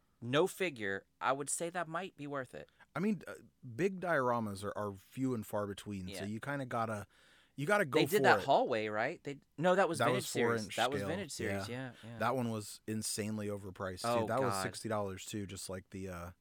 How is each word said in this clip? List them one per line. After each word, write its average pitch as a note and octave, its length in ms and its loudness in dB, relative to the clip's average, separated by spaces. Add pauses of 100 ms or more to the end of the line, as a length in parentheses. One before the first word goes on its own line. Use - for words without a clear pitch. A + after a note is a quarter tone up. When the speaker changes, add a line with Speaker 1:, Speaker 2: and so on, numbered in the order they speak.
(200)
Speaker 1:
no C#3 280 2
figure, A2 560 -4 (160)
I A#2+ 120 2
would C#3+ 160 -2
say E3+ 220 -4
that F3 160 -4
might E3+ 300 -6
be C#3+ 100 -10
worth C#3 300 -6
it. D2 120 -12 (280)
Speaker 2:
I D3 40 -2
mean, G3 260 2
uh, G2+ 60 -8 (420)
big F#3 240 0
dioramas A#2+ 640 2
are, G2+ 140 -4
are G2+ 180 -2 (140)
few C3 260 0
and G#2+ 100 -2
far G#2 220 -2
between, G2 420 -6
so G2+ 120 -8
Speaker 1:
Yeah. G2 60 -4
Speaker 2:
you G#2+ 140 -4
kinda C#3+ 260 -4
gotta, A2+ 400 -2 (500)
you C#3+ 100 -4
gotta G#3 200 4
go C3+ 140 2
Speaker 1:
They D3 60 6
did D#3+ 120 4
Speaker 2:
for G3+ 60 6
Speaker 1:
that D#3+ 160 8
Speaker 2:
it. - 40 -4
Speaker 1:
hallway, C#3 440 4
right? A2 360 -2
They, C#3+ 140 -8 (200)
no, F3+ 160 6
that F#3 140 6
was D#3+ 100 -2
Speaker 2:
That A#2+ 80 4
Speaker 1:
Vintage B2 180 6
Speaker 2:
was - 40 -6
Speaker 1:
Series. A#2 320 2
Speaker 2:
four-inch G2+ 160 -6
Speaker 1:
That A#2+ 160 2
was C#3+ 80 0
Speaker 2:
scale. G2 80 -2
Speaker 1:
Vintage F3+ 240 -4
Series, G2 360 -2
Speaker 2:
Yeah. B2+ 220 -6 (140)
Speaker 1:
yeah, A2 60 -14
yeah. A#2 80 -10
Speaker 2:
That A#2 180 2
one A#2+ 140 0
was G#2+ 360 -6
insanely G#2+ 600 -2
overpriced, G2 540 -6
too. A#2 60 0
Speaker 1:
Oh, A#2 180 2
Speaker 2:
That A2+ 160 2
was B2 100 2
Speaker 1:
God. F#2+ 100 0
Speaker 2:
sixty F#2 260 -6
dollars G2+ 360 -2
too, G#2 220 -4
just F#2+ 240 -10
like F#2+ 200 -8
the, F#2+ 200 -8
uh, F2 200 -10 (100)